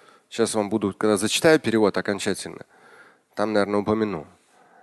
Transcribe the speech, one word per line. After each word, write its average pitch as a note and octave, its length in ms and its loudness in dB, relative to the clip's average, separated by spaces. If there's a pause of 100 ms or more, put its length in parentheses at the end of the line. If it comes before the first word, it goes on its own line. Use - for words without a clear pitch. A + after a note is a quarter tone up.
(300)
Сейчас A2 240 -2
вам G#2 160 -2
буду, G2+ 240 -2
когда G#2+ 220 2
зачитаю C#3+ 440 2
перевод A2 360 2
окончательно, F#2+ 680 -6 (720)
там, G#2+ 180 -2
наверное, G#2 280 2
упомяну. G#2 460 -2 (560)